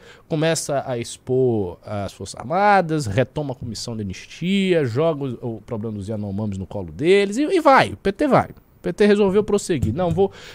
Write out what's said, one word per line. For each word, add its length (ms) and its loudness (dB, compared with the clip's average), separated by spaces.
começa 580 0
a 120 -4
expor 880 -2
as 300 -8
Forças 260 -14
Armadas, 680 2
retoma 480 -2
a 20 -20
comissão 400 -10
de 80 -6
anistia, 800 0
joga 380 0
o, 320 -6
o 60 -12
problema 360 -8
dos 100 -8
Yanomamis 500 -4
no 100 -8
colo 240 -10
deles 460 2
e, 60 0
e 160 2
vai, 340 6
o 40 -10
P 140 -2
T 160 0
vai. 220 4
O 320 -20
P 120 -4
T 120 4
resolveu 380 4
prosseguir. 500 0
"Não, 180 0
vou, 200 2